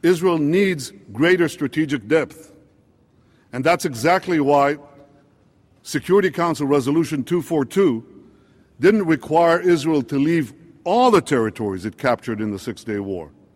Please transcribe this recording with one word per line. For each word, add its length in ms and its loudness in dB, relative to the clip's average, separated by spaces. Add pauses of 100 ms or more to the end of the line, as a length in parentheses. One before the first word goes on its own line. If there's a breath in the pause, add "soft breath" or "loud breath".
Israel 340 2
needs 560 0 (180)
greater 380 2
strategic 580 -4
depth, 460 -2 (960 soft breath)
and 120 -8
that's 200 2
exactly 560 0
why 380 2 (1040)
Security 480 0
Council 380 -2
Resolution 560 0
two 180 -2
four 240 -2
two 400 0 (760 soft breath)
didn't 280 4
require 520 2
Israel 440 2
to 160 -4
leave 340 0 (300)
all 260 2
the 100 6
territories 640 -4
it 140 -10
captured 420 -2
in 120 -4
the 80 -8
Six 240 -12
Day 160 -6
War. 320 -8 (240)